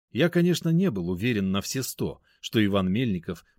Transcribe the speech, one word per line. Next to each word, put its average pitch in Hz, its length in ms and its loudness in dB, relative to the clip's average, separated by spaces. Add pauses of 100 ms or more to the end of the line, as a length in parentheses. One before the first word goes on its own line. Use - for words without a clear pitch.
(100)
Я, 151 180 0
конечно, 170 420 2
не 180 200 2
был 95 200 -4
уверен 104 420 0
на 98 80 0
все 135 220 -6
сто, - 380 -6 (200)
что 107 240 2
Иван 98 260 2
Мельников 95 540 -4 (140)